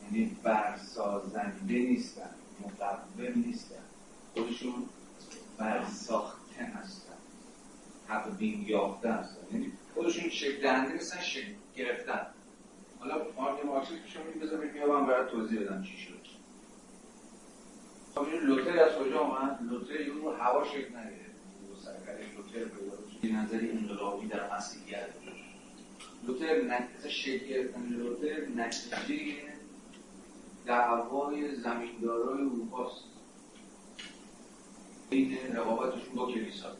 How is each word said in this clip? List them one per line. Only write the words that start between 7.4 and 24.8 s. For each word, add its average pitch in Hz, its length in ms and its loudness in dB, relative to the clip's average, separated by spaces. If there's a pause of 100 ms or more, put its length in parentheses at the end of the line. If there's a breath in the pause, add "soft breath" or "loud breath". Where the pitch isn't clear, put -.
تقدیم 107 600 0
یافته 107 440 2
هستن، - 420 -4
یعنی - 180 0 (220)
خودشون 170 360 2
شکل 139 320 0
دهنده 135 320 6
نیستن، - 280 -4
شکل - 320 -4 (220)
گرفتن. - 520 -2 (720)
حالا 151 160 -2 (220)
ما 143 200 2
یه 147 60 -4
مارکسیسم 143 380 0
پیش - 140 -12
رو 160 60 -8 (200)
می‌ذارم، 151 320 -2
میام 143 340 6
برات 127 240 6
توضیح 110 300 2
بدم 95 220 -2
چی - 140 -8
شد. - 160 -12 (2000)
خب 143 60 2
این 156 200 0
لوتر 151 420 8
از 156 120 10
کجا 131 240 4
آمد؟ 135 420 2
لوتر 123 400 -2
یه 139 120 -2
رو 151 180 -2
هوا 131 320 4
شکل 131 340 -4
نگرفت. 110 360 -12 (500)
سرکرد - 360 -10 (180)
لوتر 113 280 -6
به 101 640 -6
یه 110 80 4
نظری 113 360 2
انقلابی 101 560 -2
در - 280 -2
مسیحیت. - 520 -6 (1200)